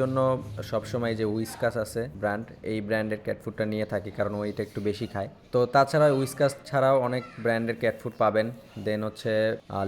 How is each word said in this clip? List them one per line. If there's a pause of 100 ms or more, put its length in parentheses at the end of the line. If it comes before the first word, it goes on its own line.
জন্য (520)
সবসময়
যে
হুইসকাস (100)
আছে (180)
ব্র্যান্ড, (260)
এই (100)
ব্র্যান্ডের
ক্যাট
ফুডটা
নিয়ে
থাকি,
কারণ
ও (100)
এটা
একটু
বেশি
খায়। (240)
তো (160)
তাছাড়া (120)
হুইসকাস (160)
ছাড়াও (100)
অনেক (220)
ব্র্যান্ডের
ক্যাট
ফুড
পাবেন, (380)
then
হচ্ছে, (240)
আহ,